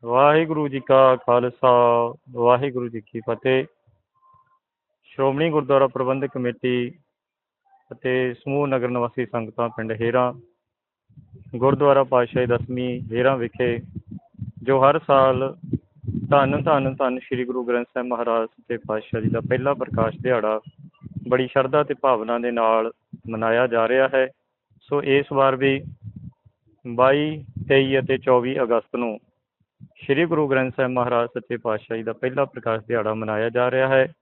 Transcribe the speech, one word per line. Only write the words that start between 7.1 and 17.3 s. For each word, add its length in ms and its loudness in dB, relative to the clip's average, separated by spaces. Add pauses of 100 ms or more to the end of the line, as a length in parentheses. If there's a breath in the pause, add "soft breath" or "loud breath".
ਅਤੇ 440 -2
ਸਮੂਹ 340 -4
ਨਗਰ 200 0
ਨਿਵਾਸੀ 380 -4
ਸੰਗਤਾਂ 420 -4
ਪਿੰਡ 240 -8
ਹੇਰਾਂ, 400 0 (1200)
ਗੁਰਦੁਆਰਾ 480 4
ਪਾਤਸ਼ਾਹੀ 420 0
ਦਸਵੀਂ 540 -4 (120)
ਹੇਰਾਂ 240 2
ਵਿਖੇ 420 -4 (840)
ਜੋ 180 2
ਹਰ 260 4
ਸਾਲ 500 2 (720)
ਧੰਨ, 320 2
ਧੰਨ, 320 0
ਧੰਨ 240 -2
ਸ਼੍ਰੀ 260 -6